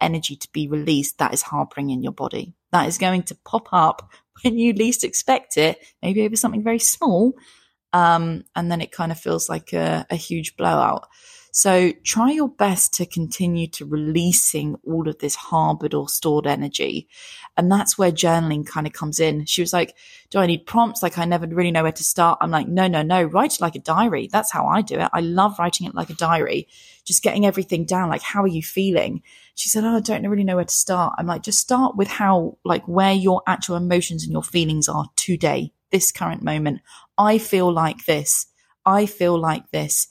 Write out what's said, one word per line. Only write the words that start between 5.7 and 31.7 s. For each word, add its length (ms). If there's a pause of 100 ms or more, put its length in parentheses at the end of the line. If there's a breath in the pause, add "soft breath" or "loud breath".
maybe 200
over 140
something 280
very 160
small. 540 (600 soft breath)
Um, 500 (120)
and 140
then 100
it 100
kind 220
of 80
feels 280
like 240
a, 380
a 60
huge 400
blowout. 500 (500 loud breath)
So 360 (100)
try 300
your 160
best 460
to 120
continue 600
to 180
releasing 880 (100)
all 240
of 120
this 160
harbored 580
or 140
stored 400
energy. 600 (480 loud breath)
And 140
that's 260
where 140
journaling 560
kind 220
of 40
comes 280
in. 240
She 180
was 100
like, 220 (360 loud breath)
"Do 100
I 60
need 200
prompts? 340
Like, 160
I 80
never 220
really 240
know 140
where 80
to 100
start." 380
I'm 100
like, 160
"No, 220
no, 140
no. 200
Write 320
it 60
like 160
a 20
diary." 540
That's 180
how 160
I 160
do 140
it. 160
I 80
love 400
writing 260
it 80
like 160
a 40
diary, 520 (380 loud breath)
just 180
getting 240
everything 380
down. 240
Like, 140
"How 200
are 60
you 120
feeling?" 640 (320 soft breath)
She 140
said, 160
"Oh, 140
I 20
don't 260
really 160
know 140
where 80
to 100
start." 440
I'm 100
like, 160
"Just 160
start 340